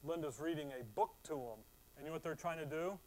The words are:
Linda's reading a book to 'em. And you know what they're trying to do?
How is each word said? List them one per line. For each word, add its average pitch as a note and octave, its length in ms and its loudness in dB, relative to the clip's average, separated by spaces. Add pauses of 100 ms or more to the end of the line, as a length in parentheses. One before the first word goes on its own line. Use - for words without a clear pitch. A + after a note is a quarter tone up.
Linda's D3+ 360 0
reading D3+ 300 2 (100)
a A#2+ 40 -6
book A#2 400 2
to D#3+ 100 -2
'em. A#2+ 260 -2 (380)
And C#3 80 -8
you - 20 -2
know D#3+ 60 -2
what D#3+ 100 -2
they're D#3+ 120 2
trying E3 240 0
to D3+ 60 -2
do? E3 420 0